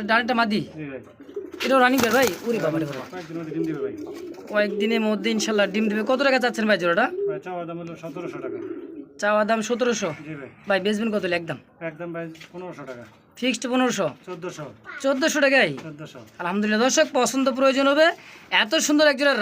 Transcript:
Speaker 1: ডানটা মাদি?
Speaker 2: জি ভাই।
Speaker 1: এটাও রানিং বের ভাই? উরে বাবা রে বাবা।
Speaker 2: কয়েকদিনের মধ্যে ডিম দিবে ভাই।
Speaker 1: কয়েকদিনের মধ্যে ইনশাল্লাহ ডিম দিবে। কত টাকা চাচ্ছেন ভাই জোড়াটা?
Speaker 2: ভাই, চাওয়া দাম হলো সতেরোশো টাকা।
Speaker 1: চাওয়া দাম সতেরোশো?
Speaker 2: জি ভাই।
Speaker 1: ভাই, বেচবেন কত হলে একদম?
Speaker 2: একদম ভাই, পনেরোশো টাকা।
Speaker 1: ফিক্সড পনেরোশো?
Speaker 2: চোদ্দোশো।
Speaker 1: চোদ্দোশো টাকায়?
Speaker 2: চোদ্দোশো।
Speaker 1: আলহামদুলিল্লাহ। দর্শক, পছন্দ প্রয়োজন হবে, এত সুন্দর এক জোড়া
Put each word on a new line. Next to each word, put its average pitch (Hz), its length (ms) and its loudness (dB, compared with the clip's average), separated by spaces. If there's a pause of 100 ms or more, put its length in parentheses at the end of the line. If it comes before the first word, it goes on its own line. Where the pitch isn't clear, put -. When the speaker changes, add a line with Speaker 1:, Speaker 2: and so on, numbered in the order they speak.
Speaker 1:
ডানটা 233 300 2
মাদি? 214 220 2
Speaker 2:
জি 151 300 -10
ভাই। 131 100 -10 (640)
Speaker 1:
এটাও 262 160 4
রানিং 254 240 6
বের 226 140 4
ভাই? 262 100 6 (200)
উরে 226 180 0
বাবা 156 140 0
রে 156 60 -2
বাবা। 135 260 -8
Speaker 2:
কয়েকদিনের 165 280 -10
মধ্যে 156 160 -10
ডিম 165 120 -2
দিবে 151 160 -4
ভাই। - 100 -4 (580)
Speaker 1:
কয়েকদিনের 208 500 2
মধ্যে 214 360 0
ইনশাল্লাহ 208 360 2
ডিম 214 160 2
দিবে। 214 180 -2
কত 262 200 2
টাকা 262 160 4
চাচ্ছেন 233 260 0
ভাই 208 120 4
জোড়াটা? 175 240 4
Speaker 2:
ভাই, 392 400 -2
চাওয়া 180 200 -6
দাম 170 160 -8
হলো 170 200 -10
সতেরোশো 165 360 -10
টাকা। - 200 -8 (640)
Speaker 1:
চাওয়া 214 280 4
দাম 226 120 2
সতেরোশো? 226 480 0
Speaker 2:
জি 151 260 -10
ভাই। 135 140 -12 (180)
Speaker 1:
ভাই, 196 180 4
বেচবেন 214 280 0
কত 202 120 0
হলে 175 100 0
একদম? 160 220 -4 (220)
Speaker 2:
একদম 165 360 -8
ভাই, 170 100 -8 (260)
পনেরোশো 175 380 -12
টাকা। 120 140 -12 (360)
Speaker 1:
ফিক্সড 240 320 0
পনেরোশো? 247 360 2 (180)
Speaker 2:
চোদ্দোশো। 170 400 -10 (360)
Speaker 1:
চোদ্দোশো 277 440 2
টাকায়? 262 260 4 (120)
Speaker 2:
চোদ্দোশো। 151 360 -16 (200)
Speaker 1:
আলহামদুলিল্লাহ। 208 460 0
দর্শক, 269 280 4
পছন্দ 254 380 2
প্রয়োজন 269 400 2
হবে, 302 140 6 (460)
এত 208 240 4
সুন্দর 302 320 4
এক 277 120 4
জোড়া 285 220 4